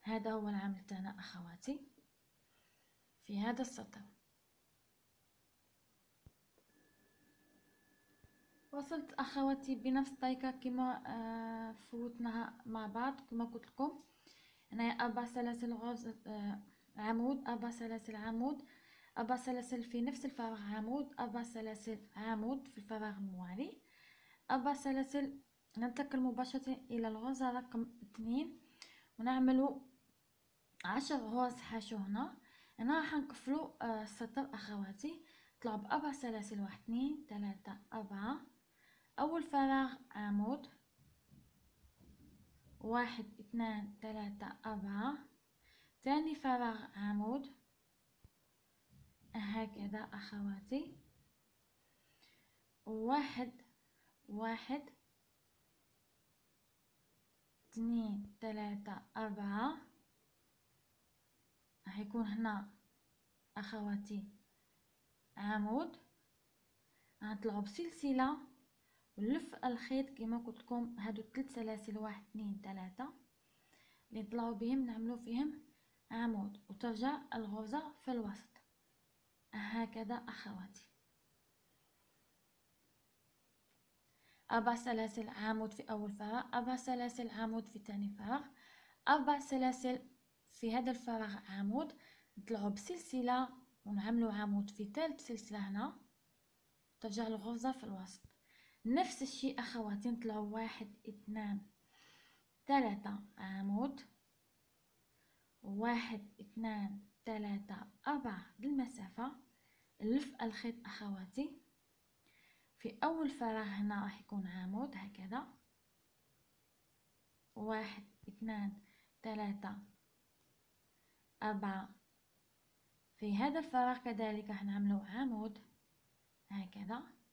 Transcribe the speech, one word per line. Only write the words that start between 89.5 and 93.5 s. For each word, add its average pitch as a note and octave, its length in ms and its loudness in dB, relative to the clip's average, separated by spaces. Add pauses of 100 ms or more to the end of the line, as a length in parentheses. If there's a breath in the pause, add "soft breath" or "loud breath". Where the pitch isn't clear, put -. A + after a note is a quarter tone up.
في A3+ 240 0
هذا A#3+ 160 4
الفراغ A3 600 -2
عمود، G3+ 460 2 (400 loud breath)
نطلعوا G3+ 320 0
بسلسلة B3+ 800 2 (360)